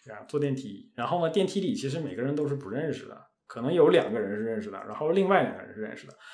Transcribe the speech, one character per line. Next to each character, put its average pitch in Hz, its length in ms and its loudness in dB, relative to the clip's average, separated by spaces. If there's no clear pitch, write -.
是 117 60 -20
吧？ 104 180 -14
坐 147 120 -4
电 139 160 0
梯， 101 400 -12
然 120 120 -2
后 175 160 0
呢， 160 80 0
电 190 140 2
梯 185 160 -2
里 120 140 0
其 139 120 -4
实 147 120 -4
每 139 160 -6
个 117 80 -4
人 143 120 0
都 147 120 0
是 143 80 -2
不 135 140 -8
认 143 220 -2
识 - 140 -8
的， - 220 -18
可 - 160 -10
能 135 100 0
有 160 180 8
两 165 220 6
个 113 80 0
人 101 160 -2
是 107 80 -4
认 113 160 -2
识 98 120 -8
的， 98 160 -10
然 107 80 -10
后 156 160 0
另 190 160 4
外 185 160 6
两 - 120 -2
个 - 60 -12
人 - 140 -16
是 107 40 -10
认 107 160 -8
识 - 120 -16
的。 - 100 -20